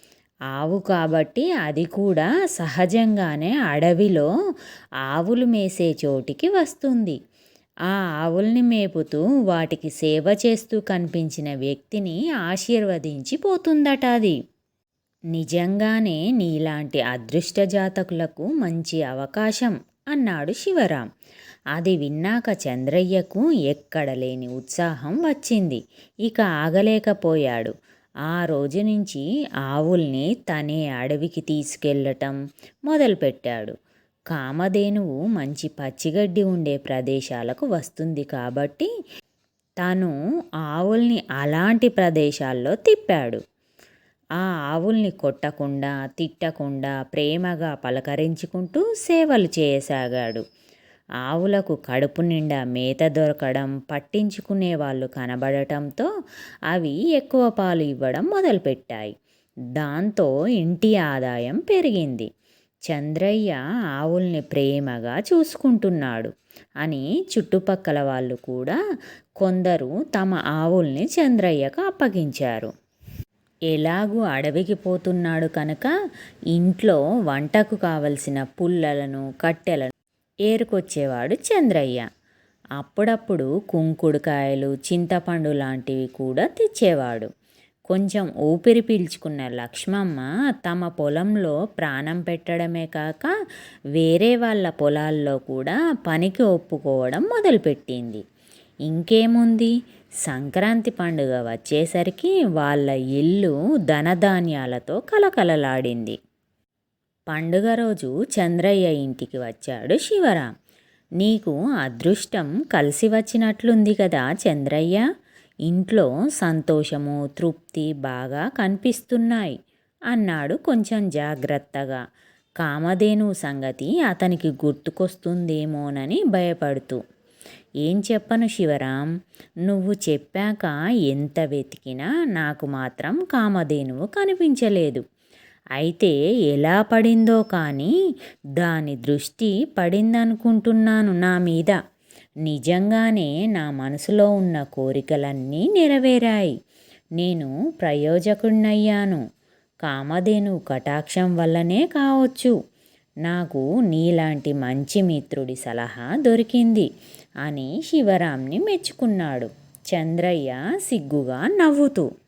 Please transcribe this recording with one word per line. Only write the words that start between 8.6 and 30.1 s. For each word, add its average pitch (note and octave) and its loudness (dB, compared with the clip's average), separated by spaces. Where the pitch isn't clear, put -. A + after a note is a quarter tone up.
మేపుతూ F3 0
వాటికి F3 0
సేవ D#3 2
చేస్తూ A3+ 0
కనిపించిన E3 -4
వ్యక్తిని E3+ -4
ఆశీర్వదించి F#3 -2
పోతుందట D4+ 2
అది." G#3+ 2
"నిజంగానే F3 0
నీలాంటి D#3 0
అదృష్ట B2 -2
జాతకులకు F#3 -2
మంచి E3 -2
అవకాశం," D#3+ -2
అన్నాడు G3+ -2
శివరాం. F#3+ 0
అది E3+ 0
విన్నాక D#3+ -2
చంద్రయ్యకు F3+ 0
ఎక్కడ D3 -2
లేని B2+ -6
ఉత్సాహం C#3 -6
వచ్చింది. A#3 0
ఇక A3 0
ఆగలేకపోయాడు. E3 2
ఆ E3 -4
రోజు C#3+ -2
నుంచి G#3 -2
ఆవుల్ని D3+ 0